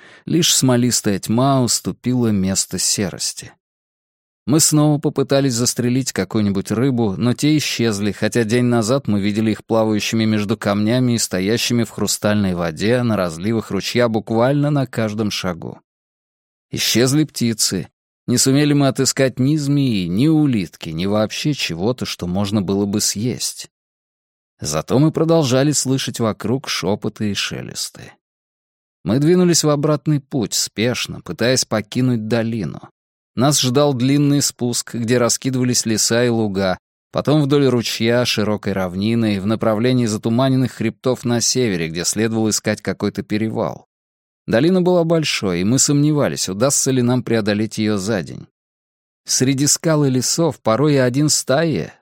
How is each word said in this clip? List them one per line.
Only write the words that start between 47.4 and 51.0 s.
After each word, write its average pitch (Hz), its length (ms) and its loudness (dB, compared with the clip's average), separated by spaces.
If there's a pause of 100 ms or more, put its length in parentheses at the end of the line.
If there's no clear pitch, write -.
её 107 180 0
за 95 260 -2
день. 64 240 -14 (760)
Среди 135 420 0
скал 151 380 2
и 135 60 2
лесов 131 500 0
порой 135 340 2
и 139 40 4
один 127 300 2